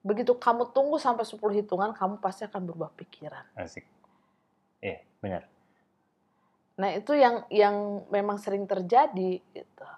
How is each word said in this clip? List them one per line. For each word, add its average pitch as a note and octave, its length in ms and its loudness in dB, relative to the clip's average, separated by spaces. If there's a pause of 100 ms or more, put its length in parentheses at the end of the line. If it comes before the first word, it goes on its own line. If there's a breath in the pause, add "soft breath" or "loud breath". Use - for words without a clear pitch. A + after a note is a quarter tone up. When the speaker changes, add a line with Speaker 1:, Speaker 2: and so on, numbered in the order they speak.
Speaker 1:
Begitu A#3 320 2
kamu A#3+ 360 0
tunggu C#4+ 260 2
sampai A#3 260 0
sepuluh G#3 320 -2
hitungan, G#3 360 0
kamu G3+ 280 -4
pasti F#3+ 240 -6
akan G3+ 180 -10
berubah E3 320 -8
pikiran. - 500 -18 (120)
Speaker 2:
Asik. F2+ 280 -12 (960)
Iya, F#2+ 240 -10 (160)
benar. F#2 220 -6 (1300)
Speaker 1:
Nah, F#3+ 160 0
itu G#3 240 0
yang, A#3+ 320 6
yang G#3 280 4 (320)
memang G3+ 280 0
sering G3+ 280 -4
terjadi, F#3+ 760 2
gitu. - 460 -20 (100)